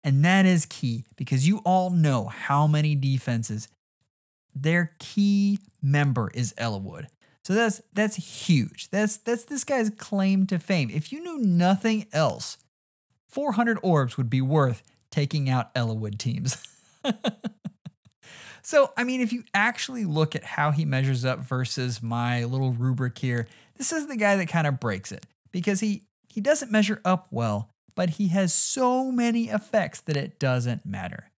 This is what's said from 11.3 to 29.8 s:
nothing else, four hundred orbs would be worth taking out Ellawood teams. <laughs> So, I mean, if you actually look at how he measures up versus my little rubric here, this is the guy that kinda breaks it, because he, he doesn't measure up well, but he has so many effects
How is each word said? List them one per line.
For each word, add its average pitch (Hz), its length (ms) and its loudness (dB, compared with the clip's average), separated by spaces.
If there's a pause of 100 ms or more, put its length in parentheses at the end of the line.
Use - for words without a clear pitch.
nothing 196 760 2
else, 143 440 -2 (680)
four 277 260 -4
hundred 233 280 2
orbs 147 340 2
would 120 140 -2
be 131 120 2
worth 135 400 2 (300)
taking 143 380 0
out 127 260 -2
Ellawood 110 440 -2
teams. - 440 -4 (400)
<laughs> - 80 -2 (1500)
So, 185 360 2
I 240 60 -2
mean, 254 180 -2
if 226 100 0
you 240 120 -6 (100)
actually 233 520 0
look 156 300 0
at - 80 -8
how 151 280 0
he 151 140 0
measures 131 380 0
up 127 180 -2
versus 127 600 -4
my 120 440 -2
little 131 260 -2
rubric 123 440 -2
here, 120 320 -2 (300)
this 269 140 -2
is 302 160 -2
the 269 100 -6
guy 202 200 2
that 175 100 -2
kinda 156 240 0
breaks 107 400 -4
it, - 160 -14 (240)
because 185 300 0
he, 208 200 -2 (280)
he 214 120 -8
doesn't 277 300 2
measure 208 340 2
up 185 240 0
well, 110 400 -2 (260)
but 180 140 0
he 185 200 -2
has 180 260 2
so 262 560 2
many 233 380 0
effects 214 520 -2